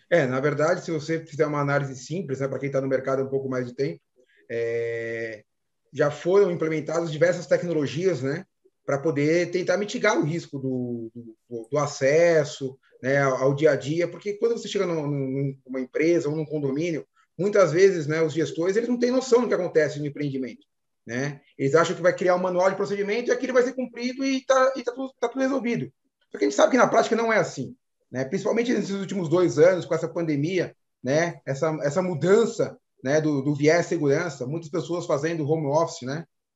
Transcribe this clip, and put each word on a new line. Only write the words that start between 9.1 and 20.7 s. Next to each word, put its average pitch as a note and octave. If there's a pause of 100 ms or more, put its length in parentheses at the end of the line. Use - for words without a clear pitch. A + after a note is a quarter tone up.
tentar F#3
mitigar G#3
o D#4+
risco D3
do, B2 (360)
do, A#2
do C#3+
acesso, C#3+ (240)
né, C#3
ao, C3
ao C3+
dia D3+
a C3+
dia, E3
porque G3+
quando A#3
você -
chega G3
num, E3
num, C#3
numa C3
empresa D3
ou D3
num D#3
condomínio, D3 (320)
muitas F#3+
vezes, F3
né, D#3
os D#3
gestores, D#3+
eles A#3+
não B3
têm B3
noção B3+
do A3
que G3+
acontece D3+
no D3+
empreendimento, C3+ (400)